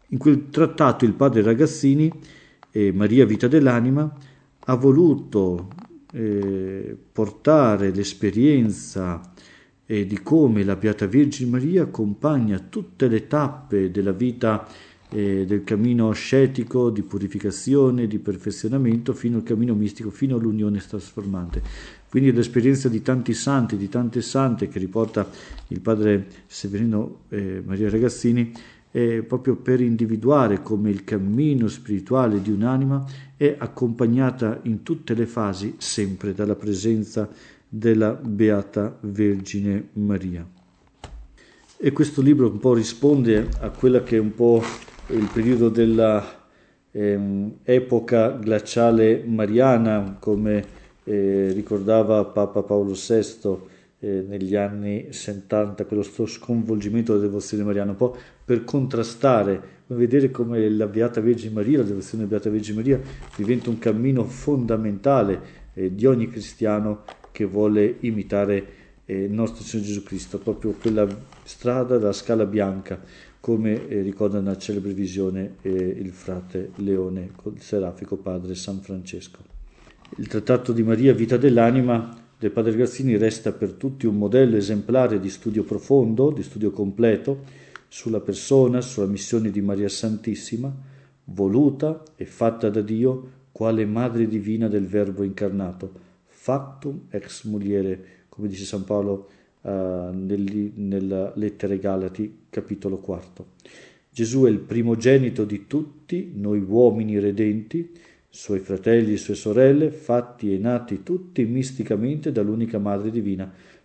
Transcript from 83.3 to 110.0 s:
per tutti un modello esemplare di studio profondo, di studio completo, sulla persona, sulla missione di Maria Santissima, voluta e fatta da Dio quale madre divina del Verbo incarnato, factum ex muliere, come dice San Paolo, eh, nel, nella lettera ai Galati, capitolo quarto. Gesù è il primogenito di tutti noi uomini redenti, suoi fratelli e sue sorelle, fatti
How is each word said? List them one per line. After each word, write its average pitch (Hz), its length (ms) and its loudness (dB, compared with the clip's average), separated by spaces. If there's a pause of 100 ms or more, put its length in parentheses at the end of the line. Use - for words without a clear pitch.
per 98 200 -4
tutti 135 340 -4
un 104 100 2
modello 110 400 4
esemplare 107 640 0
di 95 120 -6
studio 107 320 -4
profondo, 120 680 2
di 143 120 -4
studio 104 280 -4
completo, 110 920 -2 (260)
sulla 110 320 -6
persona, 123 600 2
sulla 107 260 -2
missione 104 440 -2
di 98 100 -2
Maria 101 280 -2
Santissima, 110 840 -6 (500)
voluta 135 800 0 (140)
e - 100 -12
fatta 117 420 -2
da 104 120 -2
Dio 117 500 -2 (220)
quale 110 340 0
madre 117 400 -2
divina 110 420 -2
del 101 180 -2
Verbo 98 360 -2
incarnato, 95 680 -6 (340)
factum - 800 -6
ex - 360 -12
muliere, 98 600 -2 (240)
come 104 200 -10
dice 98 160 -12
San 95 200 -8
Paolo, 101 460 -4 (320)
eh, 98 80 -10
nel, 95 1040 -6
nella 98 640 -4
lettera 101 360 -4
ai 98 60 -2
Galati, 95 600 -4 (120)
capitolo 98 480 -6
quarto. - 540 -12 (580)
Gesù 117 320 0
è 123 80 8
il 107 80 2
primogenito 117 880 0
di 101 220 -6
tutti 170 680 -8
noi 104 260 -2
uomini 107 580 4
redenti, 107 760 -2 (360)
suoi - 300 -6
fratelli 107 540 2
e 104 40 0
sue 101 200 -6
sorelle, 135 560 4
fatti 120 600 -4